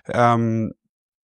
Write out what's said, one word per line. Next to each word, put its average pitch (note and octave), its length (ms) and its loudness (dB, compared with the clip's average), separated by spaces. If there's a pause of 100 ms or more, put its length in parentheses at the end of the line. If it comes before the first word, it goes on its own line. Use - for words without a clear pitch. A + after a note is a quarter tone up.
Ähm, A#2 640 0 (520)